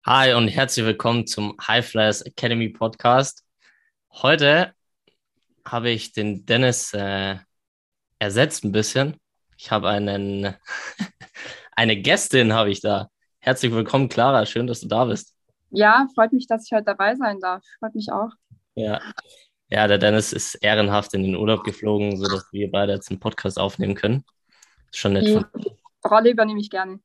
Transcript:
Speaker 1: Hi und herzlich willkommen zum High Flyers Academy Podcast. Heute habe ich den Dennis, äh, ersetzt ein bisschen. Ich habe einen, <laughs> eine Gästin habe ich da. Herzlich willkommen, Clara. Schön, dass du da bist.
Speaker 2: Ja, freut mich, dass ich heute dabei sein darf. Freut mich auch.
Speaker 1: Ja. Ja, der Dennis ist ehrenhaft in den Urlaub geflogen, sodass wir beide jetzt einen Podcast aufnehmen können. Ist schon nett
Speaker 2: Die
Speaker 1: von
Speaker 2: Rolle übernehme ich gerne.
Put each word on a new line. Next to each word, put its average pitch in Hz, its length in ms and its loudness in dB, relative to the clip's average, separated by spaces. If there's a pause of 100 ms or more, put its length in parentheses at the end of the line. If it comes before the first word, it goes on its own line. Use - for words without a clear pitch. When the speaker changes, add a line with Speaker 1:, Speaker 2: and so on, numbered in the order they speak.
(160)
Speaker 1:
Hi 131 200 6
und 113 120 4
herzlich 127 380 -2
willkommen 113 400 0
zum 104 340 -8
High 120 240 0
Flyers 107 380 0
Academy 117 480 -4
Podcast. 120 720 0 (680)
Heute 151 640 2 (920)
habe 120 240 -2
ich 113 220 -4
den 104 340 -6
Dennis, 120 480 0
äh, 98 440 -4 (840)
ersetzt 110 440 0
ein 104 80 -2
bisschen. 127 460 -2 (400)
Ich - 140 -8
habe 98 180 0
einen, 101 640 -4 (440)
<laughs> - 800 -14
eine 110 240 2
Gästin 113 540 4
habe 110 160 2
ich 98 100 -4
da. 104 300 -2 (300)
Herzlich 131 320 0
willkommen, 117 360 0
Clara. 120 380 2
Schön, 120 220 -4
dass 120 140 -6
du - 60 -14
da 110 180 0
bist. - 300 -6 (360)
Speaker 2:
Ja, 220 420 4
freut 226 180 2
mich, 254 140 0
dass 226 220 -4
ich - 60 -10
heute 214 120 0
dabei 202 300 0
sein 214 240 -4
darf. 185 260 -6 (140)
Freut 220 160 -10
mich 208 160 -8
auch. 208 180 -4 (460)
Speaker 1:
Ja. 107 260 -4 (680)
Ja, 107 180 2
der 101 100 6
Dennis 104 340 2
ist - 220 -8
ehrenhaft 104 640 0
in 95 80 0
den 95 120 0
Urlaub 107 280 0
geflogen, 104 540 -2
sodass 95 340 -4
wir 101 180 -6
beide 101 240 0
jetzt 98 160 -8
einen 95 100 -8
Podcast - 380 -6
aufnehmen 98 380 -2
können. 117 280 -2 (680)
Ist - 80 -12
schon 101 140 0
nett 196 120 2
Speaker 2:
Die 214 80 4
Speaker 1:
von 214 120 2 (600)
Speaker 2:
Rolle 226 240 6
übernehme 220 300 0
ich 208 100 -8
gerne. 190 360 -8